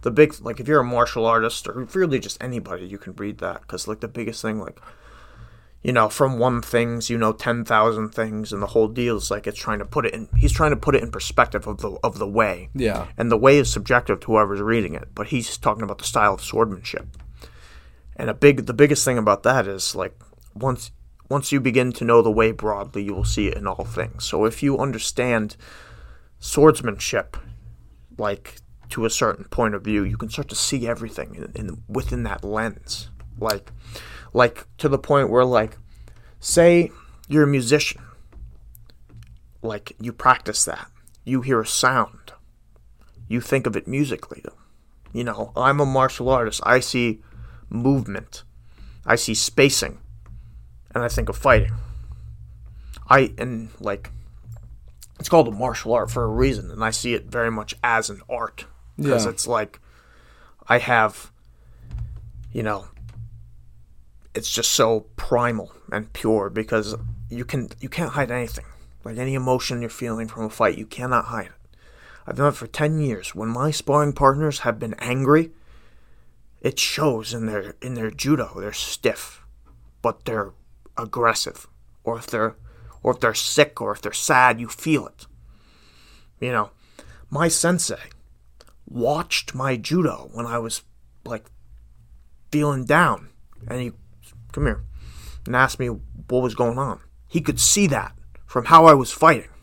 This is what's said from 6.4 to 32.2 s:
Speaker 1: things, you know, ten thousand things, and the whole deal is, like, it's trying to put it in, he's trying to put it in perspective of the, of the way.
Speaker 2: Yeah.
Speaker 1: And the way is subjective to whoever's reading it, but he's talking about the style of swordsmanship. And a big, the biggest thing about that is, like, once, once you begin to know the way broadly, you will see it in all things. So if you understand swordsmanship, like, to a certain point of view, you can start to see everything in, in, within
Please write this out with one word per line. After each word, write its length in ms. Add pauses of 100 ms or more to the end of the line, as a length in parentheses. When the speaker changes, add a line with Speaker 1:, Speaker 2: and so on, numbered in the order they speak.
Speaker 1:
things, 480
you 80
know, 160
ten 320
thousand 440
things, 440
and 80
the 60
whole 200
deal 300
is, 120
like, 180
it's 100
trying 220
to 60
put 200
it 80
in, 240
he's 140
trying 200
to 60
put 180
it 80
in 80
perspective 560
of 120
the, 120 (120)
of 160
the 80
way. 460
Speaker 2:
Yeah. 340 (100)
Speaker 1:
And 140
the 60
way 200
is 140
subjective 500
to 60
whoever's 340
reading 340
it, 180
but 140
he's 300
talking 260
about 140
the 60
style 320
of 60
swordsmanship. 640 (1120)
And 140
a 40
big, 320
the 80
biggest 300
thing 140
about 260
that 240
is, 280
like, 220 (360)
once, 380 (380)
once 220
you 80
begin 340
to 100
know 200
the 80
way 200
broadly, 520
you 100
will 100
see 240
it 100
in 100
all 180
things. 400
So 200
if 180
you 160
understand 760 (840)
swordsmanship, 1000 (800)
like, 380 (340)
to 160
a 40
certain 360
point 300
of 80
view, 200
you 140
can 120
start 200
to 60
see 320
everything 480
in, 160 (160)
in, 200
within 360